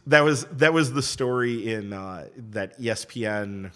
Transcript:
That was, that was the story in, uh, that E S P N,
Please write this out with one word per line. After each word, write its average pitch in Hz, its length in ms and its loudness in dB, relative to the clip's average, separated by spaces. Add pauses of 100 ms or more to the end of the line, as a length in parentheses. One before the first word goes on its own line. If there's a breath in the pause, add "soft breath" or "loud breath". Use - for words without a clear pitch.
That 147 180 6
was, 139 260 2
that 156 220 4
was 151 180 4
the 139 100 -2
story 120 720 0
in, 101 200 -6
uh, 95 340 -10 (240)
that 98 300 -6
E 117 80 -2
S 107 160 -2
P 117 200 -6
N, 101 500 -4